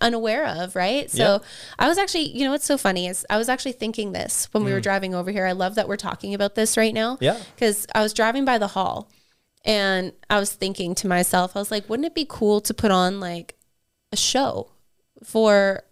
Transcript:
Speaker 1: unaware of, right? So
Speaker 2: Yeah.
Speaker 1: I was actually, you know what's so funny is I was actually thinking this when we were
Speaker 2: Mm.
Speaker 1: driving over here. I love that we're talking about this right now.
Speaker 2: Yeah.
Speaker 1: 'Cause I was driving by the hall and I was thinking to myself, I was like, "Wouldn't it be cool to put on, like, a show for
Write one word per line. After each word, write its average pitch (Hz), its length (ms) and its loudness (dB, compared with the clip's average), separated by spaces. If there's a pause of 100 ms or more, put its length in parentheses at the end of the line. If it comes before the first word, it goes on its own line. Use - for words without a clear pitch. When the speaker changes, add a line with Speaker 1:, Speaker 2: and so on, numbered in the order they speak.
Speaker 1:
unaware 233 460 0
of, 180 300 -6
right? 214 340 -2
So - 120 0
Speaker 2:
Yeah. 208 160 4 (400)
Speaker 1:
I 254 100 4
was 339 100 4
actually, 359 300 0
you 262 160 -2
know 269 80 0
what's 294 120 -2
so 285 140 2
funny 185 300 0
is - 200 -8
I 208 100 2
was 233 100 0
actually 262 240 -2
thinking 220 400 -6
this - 400 -4
when 214 120 2
we 196 80 0
were 196 80 0
Speaker 2:
Mm. - 40 -6
Speaker 1:
driving 190 300 0
over 180 160 -4
here. 196 160 -2
I 185 60 2
love 190 220 -2
that 214 140 0
we're 202 80 -2
talking 202 380 -8
about 202 200 -2
this 220 220 0
right 220 180 2
now. 226 260 -2
Speaker 2:
Yeah. 165 160 2 (220)
Speaker 1:
'Cause 214 360 0
I 214 80 4
was 214 100 0
driving 233 320 2
by 262 140 4
the 202 100 0
hall 196 420 -4 (540)
and 190 480 0 (180)
I 208 80 4
was 202 140 -2
thinking 185 440 -4
to 202 120 -2
myself, 180 460 2
I 202 40 -4
was 202 120 -6
like, 208 180 -4
"Wouldn't 254 180 -2
it 339 80 -6
be 311 140 -2
cool 208 340 2
to - 100 -2
put 214 180 2
on, 185 300 2
like, 175 360 -10 (560)
a 208 40 -4
show - 540 0 (520)
for 202 680 4